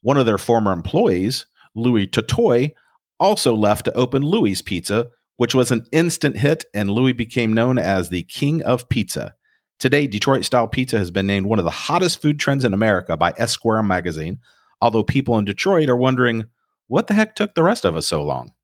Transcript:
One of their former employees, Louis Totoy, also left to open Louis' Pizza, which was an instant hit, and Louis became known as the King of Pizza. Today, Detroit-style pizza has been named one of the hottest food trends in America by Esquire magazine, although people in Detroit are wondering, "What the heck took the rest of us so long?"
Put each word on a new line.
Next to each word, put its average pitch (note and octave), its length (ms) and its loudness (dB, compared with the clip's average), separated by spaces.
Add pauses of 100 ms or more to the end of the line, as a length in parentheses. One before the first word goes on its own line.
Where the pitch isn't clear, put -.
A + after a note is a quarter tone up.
One C3+ 160 2
of C3 80 4
their G#2+ 120 2
former A2 360 2
employees, G2 720 0 (280)
Louis A2+ 340 2
Totoy, C#3 680 0 (440)
also F#3 380 2
left G#2 300 2
to - 80 -2
open C3 300 0
Louis' D3 380 0
Pizza, G2+ 480 -4 (280)
which A#2+ 180 0
was B2 160 4
an A#2 200 0
instant D#3+ 440 0
hit, C#3+ 380 0
and G2+ 180 -2
Louis B2 220 2
became A#2 400 -2
known B2 240 2
as - 320 0
the F2 140 -4
King D3+ 400 -4
of A#2+ 260 -2
Pizza. - 440 -4 (460)
Today, C#3+ 280 2
Detroit-style A#2 600 0
pizza B2+ 300 -2
has F2+ 140 -2
been G2 160 0
named G2 180 0
one G#2+ 140 0
of D#3+ 60 0
the D#3+ 60 0
hottest F3 500 -2
food D3 180 0
trends C#3 260 0
in G#2+ 80 2
America G2 420 0
by E2+ 220 0
Esquire A2+ 460 0
magazine, F2 560 -2 (420)
although A2+ 220 2
people B2 340 0
in G#2+ 80 0
Detroit D#3 440 0
are B2+ 60 4
wondering, B2 500 0 (420)
"What C#3+ 200 -2
the G#3 60 0
heck G#3+ 220 0
took G#3 180 -4
the E3 100 2
rest G3+ 220 2
of F2 100 0
us - 120 -4
so D2+ 160 -2
long?" C2 280 -6 (120)